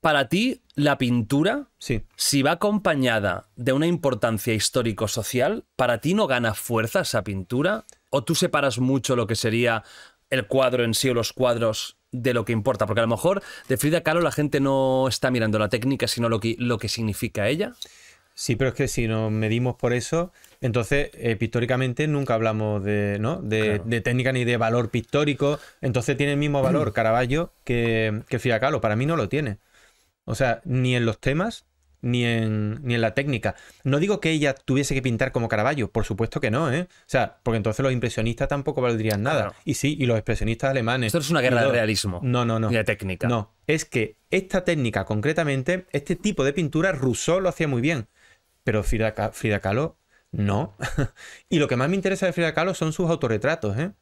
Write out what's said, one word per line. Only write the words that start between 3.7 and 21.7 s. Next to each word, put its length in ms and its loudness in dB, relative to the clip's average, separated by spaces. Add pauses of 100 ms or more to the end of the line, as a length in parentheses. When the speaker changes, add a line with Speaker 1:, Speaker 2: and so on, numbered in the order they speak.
Speaker 1:
una 160 2
importancia 680 0
histórico-social, 1080 -2 (100)
¿para 260 0
ti 140 0
no 140 2
gana 260 0
fuerza 460 0
esa 240 -2
pintura? 600 -2 (260)
¿O 120 0
tú 140 -2
separas 420 0
mucho 380 2
lo 100 2
que 80 -2
sería 480 2 (480)
el 160 0
cuadro 380 2
en 100 0
sí 140 0
o 60 2
los 180 0
cuadros 640 0 (160)
de 200 -2
lo 120 0
que 80 -2
importa? 340 0
Porque 140 0
a 20 2
lo 60 0
mejor 340 0 (260)
de 80 2
Frida 260 0
Kahlo 180 2
la 100 2
gente 300 0
no 480 2
está 240 0
mirando 260 2
la 100 2
técnica, 380 0
sino 220 0
lo 100 2
que, 220 0
lo 180 0
que 100 -6
significa 600 -2
ella. 240 -2 (640)
Speaker 2:
Sí, 200 -2
pero 160 0
es 60 -10
que 100 0
si 220 -2
nos 240 -2
medimos 420 0
por 180 0
eso, 400 -2 (280)
entonces, 540 0
eh, 200 -2
pictóricamente 720 -2